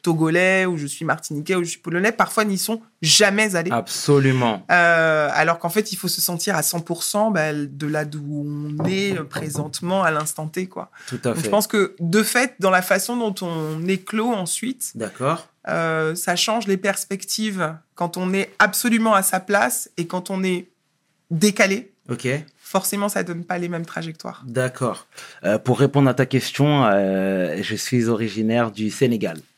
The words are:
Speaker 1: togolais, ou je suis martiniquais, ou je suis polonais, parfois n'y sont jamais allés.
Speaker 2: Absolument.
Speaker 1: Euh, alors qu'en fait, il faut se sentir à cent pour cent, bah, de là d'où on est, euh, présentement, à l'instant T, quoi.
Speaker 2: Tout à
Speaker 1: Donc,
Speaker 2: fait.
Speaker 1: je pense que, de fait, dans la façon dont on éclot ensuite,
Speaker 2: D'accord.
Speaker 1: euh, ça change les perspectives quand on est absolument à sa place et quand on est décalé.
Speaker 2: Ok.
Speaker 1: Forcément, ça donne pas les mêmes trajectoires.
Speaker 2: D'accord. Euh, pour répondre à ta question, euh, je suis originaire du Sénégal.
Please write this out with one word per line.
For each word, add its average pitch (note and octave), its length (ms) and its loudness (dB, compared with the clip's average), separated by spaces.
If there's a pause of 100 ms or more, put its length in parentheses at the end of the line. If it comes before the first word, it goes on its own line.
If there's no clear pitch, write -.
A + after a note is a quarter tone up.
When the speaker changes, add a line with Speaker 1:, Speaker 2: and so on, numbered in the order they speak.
Speaker 1:
togolais, F3 640 2
ou F3 100 -2
je D3 80 -6
suis D#3+ 200 -8
martiniquais, D#3 500 -2
ou F3+ 80 0
je E3+ 80 -4
suis - 80 -12
polonais, F3+ 320 0
parfois G#3+ 340 0
n'y G3 140 0
sont A3+ 220 -4 (200)
jamais G3+ 540 4
allés. E3+ 160 0
Speaker 2:
Absolument. B2+ 1000 2
Speaker 1:
Euh, D#3+ 640 4
alors E3 240 2
qu'en E3+ 120 -4
fait, G#3+ 220 0
il F#3 40 -6
faut F#3 120 -6
se F3 140 -2
sentir F3+ 340 -2
à D#3 60 0
cent E3+ 200 -2
pour E3+ 220 -4
cent, G#3+ 280 0
bah, D#3 220 2
de C#3+ 340 -6
là D3+ 180 -2
d'où D3 400 -6 (340)
on D#3+ 60 0
est, F#3+ 320 0
euh, D#3 60 -6
présentement, D#3+ 800 -4
à D#3+ 80 4
l'instant D#3 360 -4
T, F3+ 200 -6
quoi. - 240 -14 (160)
Speaker 2:
Tout B2 160 -8
à B2 60 0
Speaker 1:
Donc, A2+ 80 -2
Speaker 2:
fait. D#3+ 80 -4
Speaker 1:
je G#2+ 40 -2
pense G#3 160 2
que, G3+ 340 0
de E3+ 220 2
fait, B3 380 0
dans F#3+ 100 2
la F3+ 140 4
façon G3 340 0
dont A3 240 -2
on D#3+ 460 -4
éclot G#3+ 440 -2
ensuite, A3 640 -6
Speaker 2:
D'accord. B2 540 -4 (180)
Speaker 1:
euh, D#3+ 460 -2
ça F3 220 -2
change A3 320 0
les G3 100 2
perspectives F#3+ 960 -4 (220)
quand F3 220 -4
on F#3 160 0
est G3 260 0
absolument A3 560 2
à F#3+ 80 4
sa F#3 160 0
place G#3 580 0
et E3+ 100 -4
quand F#3 220 -6
on F#3+ 140 -2
est F3+ 240 -2 (640)
décalé. G3 600 2 (180)
Speaker 2:
Ok. B2 180 -4 (340)
Speaker 1:
Forcément, G3+ 480 -2
ça F#3+ 140 -2
donne E3+ 220 -6
pas F3+ 120 -6
les F3 120 -4
mêmes E3+ 160 -6
trajectoires. E3 600 -12
Speaker 2:
D'accord. B2+ 600 -4 (360)
Euh, G#2 160 2
pour B2 200 2
répondre C#3 300 6
à A#2 40 2
ta C3 120 2
question, C#3 600 2
euh, F#2+ 760 2
je A2 140 -4
suis A#2 320 0
originaire A2 640 0
du G#2+ 180 -4
Sénégal. G#2 480 0 (200)